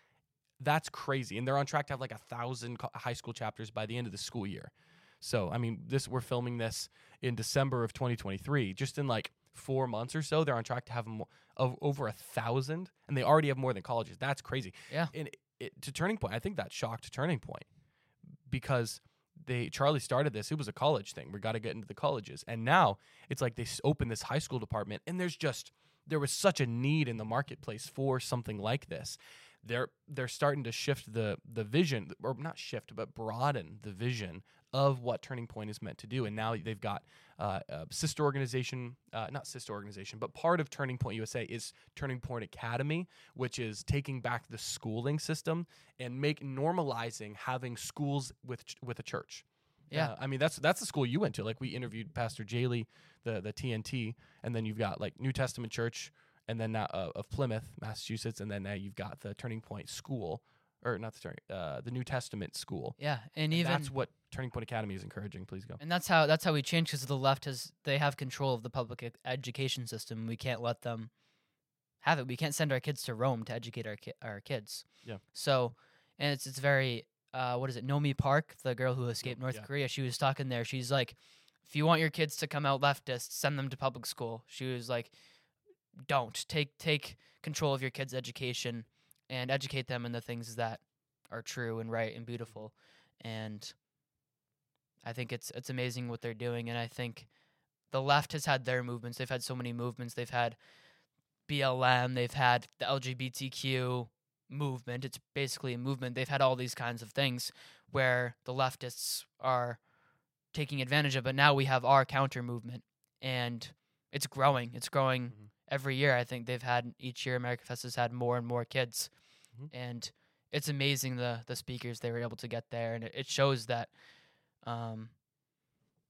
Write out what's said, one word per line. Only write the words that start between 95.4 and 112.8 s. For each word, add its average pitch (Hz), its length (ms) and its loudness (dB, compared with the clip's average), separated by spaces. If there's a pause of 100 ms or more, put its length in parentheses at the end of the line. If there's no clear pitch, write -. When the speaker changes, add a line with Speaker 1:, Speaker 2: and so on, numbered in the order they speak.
Speaker 2:
it's - 180 -10
amazing 123 380 -2
what 117 140 -6
they're 117 120 -4
doing. 120 360 -4
And 117 80 -2
I 117 100 -2
think - 400 -8 (640)
the 135 100 2
left 143 300 6
has 151 140 -2
had 131 200 4
their 127 160 2
movements. 120 360 -6
They've 127 120 -4
had 127 140 -2
so 131 120 -4
many 120 180 -4
movements. 120 400 -4
They've 123 160 -4
had 120 260 2 (920)
B 143 140 2
L 127 220 4
M. 127 300 8
They've 120 200 2
had 123 340 6 (120)
the - 80 -2
L 135 120 4
G 127 140 -4
B 127 160 -4
T 131 200 -6
Q 127 580 0 (420)
movement. 127 560 -4
It's - 140 -8 (140)
basically 135 400 -2
a 120 40 -2
movement. 127 380 -2
They've 127 120 0
had 139 140 4
all 131 140 8
these 123 200 -4
kinds 120 260 -4
of 110 100 -12
things 127 400 2 (400)
where 123 440 4 (100)
the 127 80 -4
leftists - 720 -2 (140)
are 123 400 2 (760)
taking 143 280 -2
advantage 139 340 4
of. 127 80 2
But 131 120 2
now 143 200 10
we 135 100 6
have 131 180 4
our 135 220 10
counter 131 380 2
movement, 120 400 -6 (380)